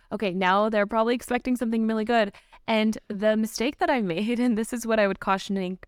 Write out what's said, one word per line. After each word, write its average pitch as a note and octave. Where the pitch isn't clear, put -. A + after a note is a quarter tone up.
okay, G3+
now F#3+
they're G#3
probably A3+
expecting B3
something A3+
really A3
good. A3+
And A3
the G#3+
mistake A3
that E4+
I C4
made, G#3
<laughs> B3
and A3+
this A3
is A#3
what A3
I G#3
would G3
caution G3
any, F#3